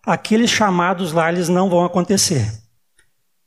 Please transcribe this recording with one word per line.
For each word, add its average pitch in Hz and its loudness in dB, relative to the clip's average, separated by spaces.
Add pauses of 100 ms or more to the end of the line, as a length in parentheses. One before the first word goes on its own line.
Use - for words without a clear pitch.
aqueles 220 0
chamados 180 0
lá, 165 0
eles 175 -2
não 180 2
vão 175 2
acontecer. 175 0 (960)